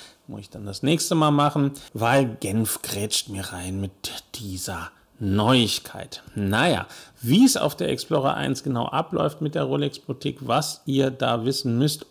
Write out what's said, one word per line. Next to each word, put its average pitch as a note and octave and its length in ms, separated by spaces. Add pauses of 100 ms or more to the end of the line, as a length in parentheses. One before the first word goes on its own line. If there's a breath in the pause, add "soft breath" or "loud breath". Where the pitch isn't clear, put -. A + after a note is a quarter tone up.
(280 loud breath)
Muss G#2 140
ich G2+ 80
dann A2 160
das G2 160
nächste D#3+ 340
Mal D#3 160
machen, D3 420 (200 loud breath)
weil A#2+ 460
Genf G#2+ 420
grätscht - 480
mir F#2+ 240
rein F#2 260
mit G2 120 (440)
dieser F#2 540 (320 soft breath)
Neuigkeit. G#2+ 1000 (100)
Naja, G#2+ 540 (340 loud breath)
wie D3 220
es C4+ 140
auf D3+ 180
der F3 140
Explorer C#3 460
eins C#3 280
genau B2 220
abläuft D#3+ 560
mit D3+ 120
der D#3 100
Rolex C#3+ 360
Boutique, C3 480
was C3+ 380
ihr C3+ 260
da A#2+ 320
wissen B2 340
müsst, D3 340